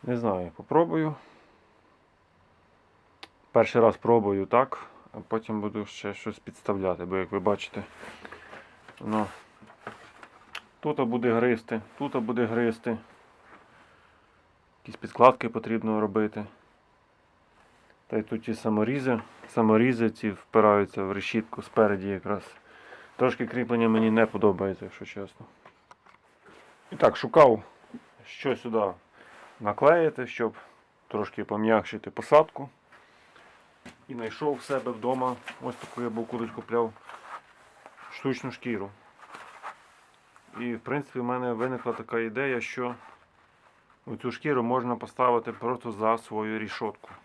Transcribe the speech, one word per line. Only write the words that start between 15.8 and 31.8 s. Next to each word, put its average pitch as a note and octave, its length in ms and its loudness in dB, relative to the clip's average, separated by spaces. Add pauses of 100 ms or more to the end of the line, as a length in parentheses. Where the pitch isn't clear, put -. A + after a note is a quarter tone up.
робити. G#2+ 440 -2 (1600)
Та A2+ 100 -4
й G#2+ 60 -2
тут A2 200 -6
ті A2+ 100 -6
саморізи, A2+ 680 0 (260)
саморізи A2+ 600 4
ці A2 200 -6
впираються G2+ 720 4
в F#2+ 80 -4
решітку G2+ 500 -6
спереді G2+ 460 2
якраз. G2+ 360 -4 (720)
Трошки B2+ 300 0
кріплення A#2+ 440 0
мені A2 220 4
не A2+ 140 6
подобається, F#2+ 600 0
якщо G2 200 -14
чесно. G2 400 -16 (1500)
І - 40 -12
так, - 220 4
шукав, A#2+ 460 6 (600)
що - 300 -4
сюди A2 360 -2 (680)
наклеїти, C#3 680 4
щоб A2+ 260 -2 (540)
трошки G#2 360 -6
пом'якшити G#2+ 680 0